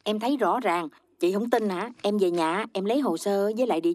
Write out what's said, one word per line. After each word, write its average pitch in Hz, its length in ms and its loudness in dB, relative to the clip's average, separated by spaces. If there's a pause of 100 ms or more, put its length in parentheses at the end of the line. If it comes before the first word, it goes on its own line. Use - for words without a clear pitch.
Em 214 160 -2
thấy 254 180 0
rõ 214 220 2
ràng. 170 280 0 (320)
Chị 175 140 2
không 220 160 -2
tin 220 200 2
hả? 190 200 -4 (120)
Em 208 160 0
về 185 140 2
nhà, 170 420 0
em 190 120 -4
lấy 240 140 2
hồ 190 180 0
sơ 202 400 0
với 247 100 2
lại 165 140 0
địa 170 140 2